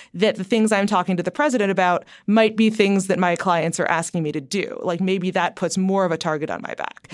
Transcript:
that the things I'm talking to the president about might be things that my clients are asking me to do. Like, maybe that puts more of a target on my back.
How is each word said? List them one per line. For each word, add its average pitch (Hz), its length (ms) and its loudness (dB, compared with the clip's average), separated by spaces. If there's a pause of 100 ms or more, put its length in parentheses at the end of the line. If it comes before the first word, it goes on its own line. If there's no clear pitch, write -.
(140)
that 185 220 0
the 185 100 -8
things 220 260 2
I'm 202 160 2
talking 185 300 0
to 170 60 -4
the 180 80 -4
president 247 400 0
about 180 340 2 (200)
might 220 300 4
be 220 140 4
things 196 380 2
that 180 120 0
my 175 160 2
clients 170 460 0
are - 60 0
asking 165 360 -2
me 151 80 -2
to 147 100 -6
do. 175 400 -6
Like, 175 200 -4
maybe 185 300 0
that 180 260 -2
puts 175 200 -4
more 190 280 2
of 170 80 -2
a 160 40 -2
target 156 320 -4
on 87 120 -6
my - 140 -10
back. - 380 -14